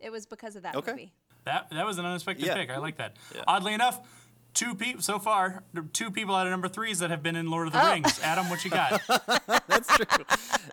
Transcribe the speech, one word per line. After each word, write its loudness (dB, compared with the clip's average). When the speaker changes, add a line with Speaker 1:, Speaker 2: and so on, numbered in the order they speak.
Speaker 1:
it -12
was -12
because -14
of -14
that -6
Speaker 2:
Okay. -4
Speaker 1:
movie. -12
Speaker 3:
That, -4
that -2
was -4
an -4
unexpected -4
Speaker 2:
Yeah. 0
Speaker 3:
pick. -4
I -6
like -6
that. -8
Speaker 2:
Yeah. -10
Speaker 3:
Oddly 4
enough, 2
two -2
peop-, -6
so -2
far, 2
there -6
are -10
two -4
people -2
out 4
of 0
number -2
threes -4
that 0
have -2
been 0
in -2
Lord 0
of -4
the 6
Speaker 1:
Oh. 6
Speaker 3:
Rings. 2
Adam, 0
what -4
you -4
got? 2
Speaker 2:
<laughs> 2
That's 4
true. 2